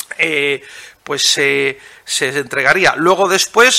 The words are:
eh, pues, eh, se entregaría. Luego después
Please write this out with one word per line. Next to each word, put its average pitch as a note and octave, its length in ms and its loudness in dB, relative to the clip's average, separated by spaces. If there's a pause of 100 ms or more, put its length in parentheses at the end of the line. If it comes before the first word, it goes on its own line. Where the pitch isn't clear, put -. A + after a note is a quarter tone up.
(160)
eh, C#3+ 460 -2 (400)
pues, - 340 -2
eh, C#3 420 0 (280)
se - 220 -4 (100)
entregaría. C#3 580 0
Luego F3+ 320 2
después G#3+ 500 2